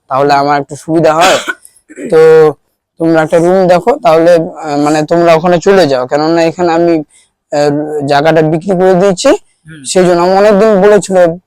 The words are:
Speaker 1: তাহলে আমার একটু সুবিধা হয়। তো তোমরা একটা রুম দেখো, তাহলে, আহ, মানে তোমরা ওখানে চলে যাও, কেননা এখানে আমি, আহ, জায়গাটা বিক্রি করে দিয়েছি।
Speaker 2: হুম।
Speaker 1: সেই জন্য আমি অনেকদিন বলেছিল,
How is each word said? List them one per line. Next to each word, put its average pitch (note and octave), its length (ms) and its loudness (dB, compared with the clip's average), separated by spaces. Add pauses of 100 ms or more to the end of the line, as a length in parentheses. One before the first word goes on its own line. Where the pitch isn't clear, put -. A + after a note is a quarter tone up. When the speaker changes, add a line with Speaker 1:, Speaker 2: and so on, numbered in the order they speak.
Speaker 1:
তাহলে C#3+ 260 -2
আমার C#3+ 280 -2
একটু C#3+ 140 -14
সুবিধা D#3+ 380 -2
হয়। F3 240 2 (720)
তো D#3+ 440 4 (440)
তোমরা E3 240 0
একটা D#3 160 -2
রুম F3+ 300 0
দেখো, F3+ 360 0
তাহলে, E3 300 2
আহ, D#3+ 440 -4
মানে D3+ 280 -2
তোমরা E3+ 280 2
ওখানে E3+ 260 0
চলে F#3+ 280 0
যাও, B2+ 200 -4
কেননা D#3+ 360 -2
এখানে E3+ 280 -2
আমি, E3+ 200 0
আহ, D3+ 1160 -6
জায়গাটা D#3 340 0
বিক্রি E3 340 -4
করে F#3 180 2
দিয়েছি। F#3+ 360 0
Speaker 2:
হুম। D#3+ 540 -6
Speaker 1:
সেই F3+ 220 0
জন্য F3 160 0
আমি F3+ 100 0
অনেকদিন G3+ 500 2
বলেছিল, G3+ 340 2 (320)